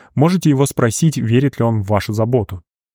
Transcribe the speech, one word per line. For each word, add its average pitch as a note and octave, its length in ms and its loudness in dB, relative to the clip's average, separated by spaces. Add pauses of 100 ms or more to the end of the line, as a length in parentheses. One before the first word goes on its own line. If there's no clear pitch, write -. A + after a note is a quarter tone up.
(140)
можете E3 380 2
его C#3 160 2
спросить, C3+ 500 0
верит C3 400 0
ли A#2 80 0
он A2+ 160 0
в F#2+ 60 -6
вашу G#2 260 -2
заботу. A2 480 -2 (340)